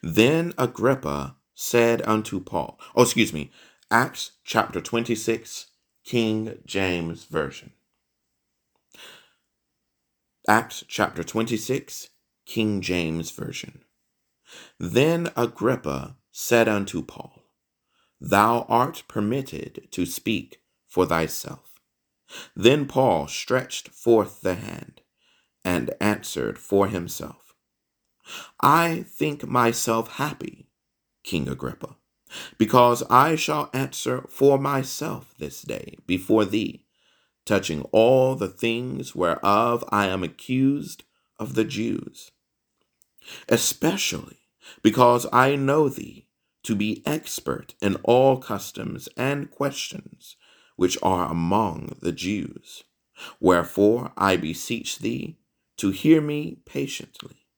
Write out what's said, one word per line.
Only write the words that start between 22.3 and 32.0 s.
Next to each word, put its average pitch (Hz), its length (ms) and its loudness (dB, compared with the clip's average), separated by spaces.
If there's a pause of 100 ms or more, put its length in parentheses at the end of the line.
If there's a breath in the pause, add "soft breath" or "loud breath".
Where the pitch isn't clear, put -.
Then 135 320 4
Paul 98 400 2
stretched - 640 -6
forth - 520 2
the 90 140 -2
hand - 460 -14 (640)
and 87 380 -2
answered 76 560 -2
for 98 300 2
himself. - 560 -8 (1160 loud breath)
I 165 480 4
think 143 400 -6
myself 117 680 0
happy, - 520 -8 (560)
King 73 240 -4
Agrippa, 65 480 -8 (640 loud breath)